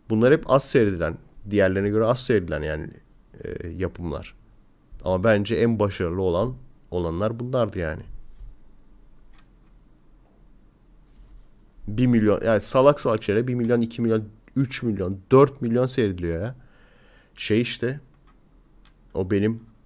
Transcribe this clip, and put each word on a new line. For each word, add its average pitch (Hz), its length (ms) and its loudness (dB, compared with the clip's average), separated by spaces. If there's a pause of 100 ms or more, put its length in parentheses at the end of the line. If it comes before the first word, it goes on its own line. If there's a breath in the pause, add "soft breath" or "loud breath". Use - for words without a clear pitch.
Bunlar 113 240 4
hep - 180 0
az 139 180 4
seyredilen, 87 480 2 (320)
diğerlerine 98 400 2
göre 110 160 0
az 123 200 0
seyredilen 82 360 0
yani, 78 280 -6 (540)
e, - 260 -10
yapımlar. 85 640 -8 (680)
Ama 92 200 0
bence 104 320 2
en 113 240 2
başarılı 95 420 -2
olan, 95 340 0 (360)
olanlar 90 480 -4
bunlardı 120 400 -4
yani. 80 240 -6 (3750)
Bir 110 200 0
milyon, 107 340 4
yani 107 200 2
salak 139 400 4
salak 110 220 0
şeyler 110 240 0
bir 123 80 -4
milyon, 120 260 0
iki 117 200 -4
milyon, 110 280 0 (260)
üç 131 280 -2
milyon, 95 360 -4 (120)
dört 135 300 6
milyon 120 240 2
seyrediliyor 90 560 -2
ya. 123 140 -6 (800 soft breath)
Şey 110 260 2
işte, 120 380 -4 (1120)
o 92 180 -4
benim 107 320 0 (220)